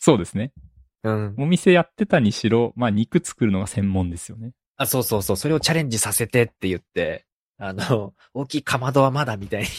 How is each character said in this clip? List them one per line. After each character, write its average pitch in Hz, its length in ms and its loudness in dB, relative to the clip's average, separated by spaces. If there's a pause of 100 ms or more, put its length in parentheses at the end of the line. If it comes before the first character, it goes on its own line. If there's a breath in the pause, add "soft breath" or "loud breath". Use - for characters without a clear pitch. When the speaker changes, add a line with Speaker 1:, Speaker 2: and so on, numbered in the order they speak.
Speaker 1:
そ 151 140 6
う - 20 2
で 87 80 0
す - 100 -10
ね。 110 160 -4 (520)
Speaker 2:
う 110 80 -2
ん。 107 260 -4
Speaker 1:
お 139 80 -2
店 180 260 4
や 175 120 6
っ - 100 -8
て 208 120 -2
た 170 140 4
に 107 120 4
し - 180 0
ろ、 117 260 2
ま 120 120 0
あ、 - 20 2
肉 107 340 0
作 - 220 -4
る 104 60 4
の 95 80 2
が 101 80 -4
専 98 240 -2
門 92 180 0
で 85 80 -8
す - 120 -14
よ 101 80 -16
ね。 117 160 -14 (220)
Speaker 2:
あ、 139 100 -2
そ 127 140 0
う 117 40 0
そ 110 140 0
う 98 60 0
そ 104 100 0
う。 95 40 -2
そ - 100 -4
れ 156 80 2
を 147 40 2
チ - 120 -2
ャ - 20 2
レ 165 80 0
ン 139 80 -4
ジ 113 80 -2
さ 104 160 -2
せ 113 140 -2
て 120 160 4
っ 113 40 -2
て - 200 -6
言 90 100 -2
っ - 20 -6
て、 80 460 -6 (320)
あ 95 160 -10
の、 104 400 -2 (200 soft breath)
大 135 120 -6
き 151 140 -6
い - 40 -14
か - 140 -4
ま 127 140 -4
ど 135 100 4
は 135 80 6
ま 139 160 -2
だ 110 120 -6
み 98 100 -10
た 107 120 -4
い 107 40 -4
に - 40 -4 (120)